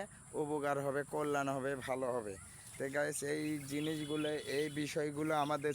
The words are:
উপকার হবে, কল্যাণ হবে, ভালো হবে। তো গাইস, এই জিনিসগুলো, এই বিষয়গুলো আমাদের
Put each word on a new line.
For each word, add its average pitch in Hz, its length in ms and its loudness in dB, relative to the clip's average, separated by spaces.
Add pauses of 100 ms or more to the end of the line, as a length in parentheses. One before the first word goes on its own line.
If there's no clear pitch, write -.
(340)
উপকার 143 520 2
হবে, 139 160 2 (120)
কল্যাণ 147 420 2
হবে, 135 200 0
ভালো 131 400 -2
হবে। 104 180 -2 (440)
তো 131 60 -2 (120)
গাইস, 147 280 2
এই 151 200 0 (280)
জিনিসগুলো, 151 580 0
এই 147 400 0
বিষয়গুলো 147 640 0
আমাদের 147 400 2